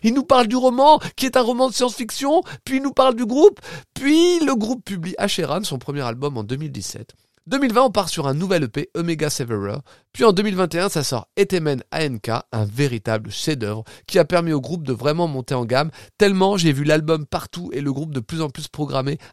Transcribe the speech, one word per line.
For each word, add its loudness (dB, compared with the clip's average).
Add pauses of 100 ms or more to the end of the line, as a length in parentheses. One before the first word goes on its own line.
Il 4
nous 2
parle 4
du -2
roman, 6 (180)
qui -2
est -4
un 6
roman 2
de -6
science-fiction, 0 (220)
puis -2
il -2
nous -2
parle 4
du -4
groupe, 6 (340)
puis 4
le 2
groupe -4
publie -8
Asheran, -2
son -6
premier -8
album, -4
en -6
deux -6
mille -8
dix-sept. -12 (320)
Deux -2
mille 2
vingt, 4
on 4
part 0
sur -4
un 2
nouvel 0
E -4
P, -6
Omega -2
Severer. -4 (340)
Puis 0
en 8
deux 2
mille -2
vingt 0
et 0
un, 0
ça -2
sort -4
Etemen 0 (100)
A -2
N -4
K, -6 (200)
un -2
véritable -4
chef-d'œuvre -4 (200)
qui 2
a 4
permis 0
au 0
groupe -6
de -6
vraiment -2
monter -6
en -2
gamme, 0 (280)
tellement 4
j'ai 4
vu 0
l'album 2
partout -8
et -6
le -4
groupe -6
de -4
plus -6
en -2
plus -14
programmé -4 (160)